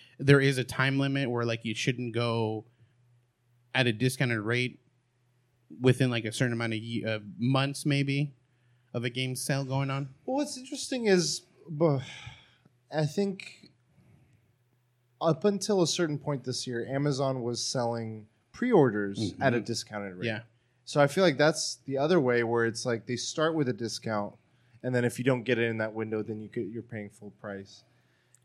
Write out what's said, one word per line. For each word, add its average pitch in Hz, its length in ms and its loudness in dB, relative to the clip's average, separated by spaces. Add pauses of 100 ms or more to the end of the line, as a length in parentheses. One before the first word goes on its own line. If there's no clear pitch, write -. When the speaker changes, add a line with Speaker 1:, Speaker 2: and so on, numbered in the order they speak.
(180)
Speaker 1:
there 143 220 8
is 135 180 2
a 123 60 0
time 135 340 0
limit 139 320 0
where, 120 160 -2
like, 117 180 -4
you 110 100 -4
shouldn't 120 380 -4
go 113 540 -2 (1080)
at 127 120 4
a 120 60 2
discounted 120 480 0
rate 120 400 -2 (1000)
within, 127 300 4
like, 117 140 -2
a 107 60 -4
certain 120 220 -2
amount 117 220 -2
of 110 40 -2
ye-, 117 260 -6
uh, 110 140 -2 (200)
months, 135 460 0
maybe, 139 480 0 (600)
of 123 100 -4
a 123 60 -2
game 127 240 -4
sale 139 300 -2
going 135 260 -2
on? 135 180 -4 (160)
Speaker 2:
Well, 262 120 -4
what's 285 200 -4
interesting 254 500 -6
is, 180 360 2 (260)
bu-, 151 300 2 (1000)
I 156 80 0
think 196 640 -6 (1500)
up 160 240 2
until 202 380 4
a 165 40 4
certain 151 320 0
point 143 260 -6
this 127 240 -6
year, 117 200 -4
Amazon 135 540 0
was 117 240 -2
selling 113 600 -4 (260)
pre-orders 110 680 4 (140)
Speaker 1:
Mm-hmm. - 100 -8
Speaker 2:
at 131 120 4
a 120 60 2
discounted 101 560 -6
rate. 92 100 -6
Speaker 1:
Yeah. 117 140 -4 (440)
Speaker 2:
So - 160 2
I 143 80 8
feel 185 160 0
like 156 120 4
that's 151 480 2
the 135 140 -4
other 156 220 4
way 120 240 4
where 117 200 2
it's 113 220 -2
like 117 200 -2
they 123 100 -4
start 160 400 0
with 147 120 0
a 127 40 0
discount 107 640 -4 (520)
and 127 80 0
then 123 100 4
if 120 140 0
you 120 60 -2
don't 127 180 2
get 117 160 2
it 117 100 2
in 110 100 -4
that 110 140 -2
window, 110 300 -4
then 107 180 -8
you 107 80 -12
get, 101 200 -6
you're 113 140 -10
paying 104 280 -10
full 104 300 -18
price. 101 420 -12 (640)